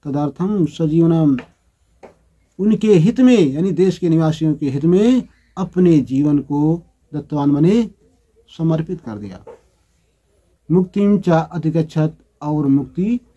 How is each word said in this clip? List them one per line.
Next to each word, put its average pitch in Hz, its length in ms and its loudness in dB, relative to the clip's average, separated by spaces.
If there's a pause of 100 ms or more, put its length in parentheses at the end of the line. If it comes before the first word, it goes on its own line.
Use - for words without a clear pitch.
तदर्थम 151 600 -4
स्वजीवनम, 165 720 2 (1200)
उनके 214 340 2
हित 190 260 2
में, 254 200 6
यानी 160 320 0
देश 185 260 0
के 175 120 -2
निवासियों 160 460 0
के 147 140 -4
हित 139 160 -4
में 214 380 2 (340)
अपने 180 420 2
जीवन 139 400 0
को 151 420 -2 (320)
दत्तवान 143 360 -4
माने 185 400 2 (680)
समर्पित 160 440 -4
कर 110 160 -14
दिया। 95 280 -16 (1300)
मुक्तिं 202 480 0
च - 100 -4
अधिगच्छत्, 160 920 -2 (180)
और 151 260 -4
मुक्ति 170 520 -2 (180)